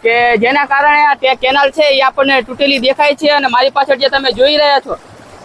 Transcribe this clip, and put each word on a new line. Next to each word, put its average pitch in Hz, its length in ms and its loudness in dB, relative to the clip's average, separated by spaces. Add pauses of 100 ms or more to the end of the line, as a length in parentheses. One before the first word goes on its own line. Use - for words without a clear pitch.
કે 233 340 0
જેના 262 280 0
કારણે 285 400 2
આ 285 100 2
તે 262 200 -2
કેનાલ 269 360 0
છે 294 240 0
એ 269 60 0
આપણને 269 420 0
તૂટેલી 277 360 -2
દેખાય 277 360 0
છે 294 140 -2
અને 285 200 0
મારી 254 220 0
પાછળ 277 260 -2
જે 262 120 -2
તમે 269 240 -2
જોઈ 269 240 0
રહ્યા 285 220 2
છો 247 180 -6 (480)